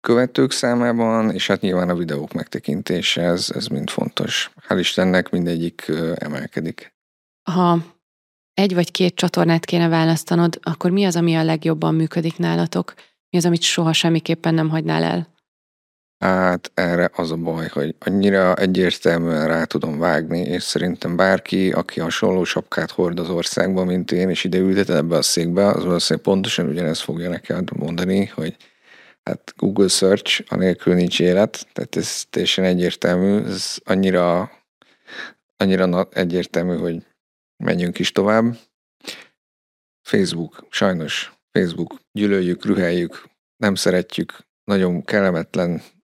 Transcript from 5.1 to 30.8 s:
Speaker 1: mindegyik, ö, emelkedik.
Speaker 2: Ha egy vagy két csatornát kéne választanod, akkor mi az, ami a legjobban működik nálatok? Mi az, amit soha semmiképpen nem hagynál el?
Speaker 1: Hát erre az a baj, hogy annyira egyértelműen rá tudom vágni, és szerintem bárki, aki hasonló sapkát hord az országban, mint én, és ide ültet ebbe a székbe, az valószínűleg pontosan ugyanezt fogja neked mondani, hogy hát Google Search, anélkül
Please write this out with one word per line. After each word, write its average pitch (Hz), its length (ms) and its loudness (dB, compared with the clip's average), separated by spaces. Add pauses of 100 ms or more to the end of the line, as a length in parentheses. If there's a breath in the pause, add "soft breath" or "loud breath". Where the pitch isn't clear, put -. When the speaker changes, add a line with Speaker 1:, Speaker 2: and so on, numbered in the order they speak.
Speaker 1:
mindegyik, 85 560 -2
ö, 80 320 -2
emelkedik. 76 760 -8 (560)
Speaker 2:
Ha 175 280 4 (760)
egy 185 200 2
vagy 175 160 2
két 180 240 0
csatornát 170 500 2
kéne 170 240 2
választanod, 165 760 2
akkor 175 280 -2
mi 196 140 2
az, 175 120 0
ami 170 200 2
a 160 80 2
legjobban 160 500 0
működik 160 440 0
nálatok? 170 560 -2 (360 soft breath)
Mi 185 80 2
az, 165 60 2
amit 170 180 2
soha 165 300 2
semmiképpen 165 600 2
nem 160 140 2
hagynál 160 340 0
el? 170 320 -2 (840)
Speaker 1:
Hát 92 560 0
erre 87 400 0
az 85 160 -4
a 82 60 -4
baj, 82 320 -4
hogy 78 300 -4
annyira 98 560 2
egyértelműen 85 920 0
rá 82 180 0
tudom 78 340 -4
vágni, 82 420 0
és 87 220 -4
szerintem 87 540 -4
bárki, 95 560 2
aki - 280 -4
hasonló 92 440 0
sapkát - 460 -4
hord 87 280 0
az 85 120 -6
országban, 92 560 0
mint 90 260 -2
én, 90 160 2
és 87 160 -2
ide 90 140 0
ültet 95 320 2
ebbe 82 260 2
a 73 60 2
székbe, 87 440 0
az 101 180 0
valószínűleg 87 400 0
pontosan 95 440 0
ugyanezt 80 320 -2
fogja 85 280 -6
neked - 480 -6
mondani, 90 480 0
hogy - 320 -6 (680 soft breath)
hát - 340 -10
Google 101 320 2
Search, - 600 2
anélkül 90 460 2